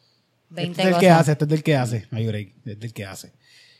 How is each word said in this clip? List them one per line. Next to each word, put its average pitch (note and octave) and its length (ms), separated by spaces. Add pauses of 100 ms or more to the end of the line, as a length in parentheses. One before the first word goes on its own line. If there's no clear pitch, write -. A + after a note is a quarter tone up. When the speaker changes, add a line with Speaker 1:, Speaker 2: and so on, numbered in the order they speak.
(500)
Speaker 1:
Veinte F3 220
Speaker 2:
Este F3 120
es F#3+ 120
el E3+ 40
que F#3 80
Speaker 1:
cosas. E3 140
Speaker 2:
hace, D#3 120
este D3 120
es D3 40
del D3+ 140
que D#3 120
hace. A#2 360
No A#2 60
hay A2+ 100
break. G#2 200 (100)
Este A2 160
es G#2+ 60
del A#2 140
que G2+ 120
hace. F#2 280 (460)